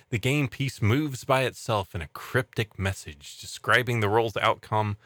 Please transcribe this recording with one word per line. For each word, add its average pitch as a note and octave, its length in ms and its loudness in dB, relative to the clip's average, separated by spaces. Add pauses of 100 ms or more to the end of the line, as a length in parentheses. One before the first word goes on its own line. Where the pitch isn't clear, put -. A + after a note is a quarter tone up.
the A2+ 100 -2
game C#3 300 0
piece - 320 -6
moves C3 440 0
by C3 180 4
itself, A2 500 -2
and E2+ 100 -6
a D2 120 -10
cryptic - 640 -4
message F2 600 -6
describing A#2 640 2
the G#2 80 2
roll's A2+ 300 2
outcome G#2+ 680 0